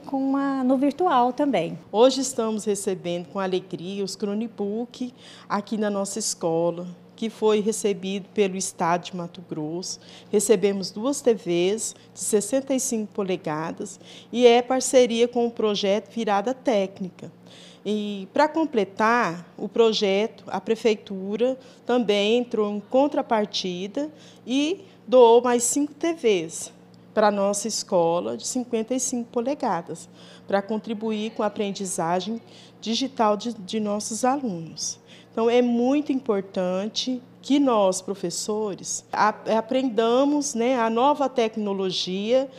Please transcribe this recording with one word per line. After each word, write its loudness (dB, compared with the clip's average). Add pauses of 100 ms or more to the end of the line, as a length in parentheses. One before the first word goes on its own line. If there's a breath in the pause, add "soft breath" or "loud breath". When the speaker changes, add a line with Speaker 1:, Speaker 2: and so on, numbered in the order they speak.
Speaker 1:
com -4
uma, 0
no 4
virtual 2
também. 0 (120)
Speaker 2:
Hoje 4
estamos -4
recebendo -4
com -8
alegria -4
os -6
Chromebook -6 (360 loud breath)
aqui -4
na 0
nossa -4
escola, -2 (300)
que -4
foi 2
recebido -2
pelo 0
Estado -2
de -14
Mato -10
Grosso. -8 (300 loud breath)
Recebemos 2
duas -4
T 4
Vs -2 (180 loud breath)
de -20
sessenta 0
e 2
cinco -4
polegadas -6 (320 loud breath)
e 4
é 10
parceria 4
com 0
o 0
projeto 0
Virada 0
Técnica. -2 (520 loud breath)
E, -6
pra 4
completar 0
o -8
projeto, 0
a 0
prefeitura -2 (300 loud breath)
também 2
entrou -2
em -6
contrapartida -2 (340 loud breath)
e -2 (220 loud breath)
doou 8
mais 2
cinco -2
T -2
Vs -2 (400)
pra 4
nossa -2
escola 0
de -12
cinquenta -4
e -2
cinco -4
polegadas, -4 (400 loud breath)
pra 2
contribuir -6
com -8
a 0
aprendizagem -4 (400 loud breath)
digital 0
de, -8
de -8
nossos -4
alunos. -4 (320 loud breath)
Então, 2
é 6
muito 2
importante -2 (220)
que 2
nós, 4
professores, -6
a-, 2 (240)
aprendamos, 2
né, 0
a 2
nova 2
tecnologia 0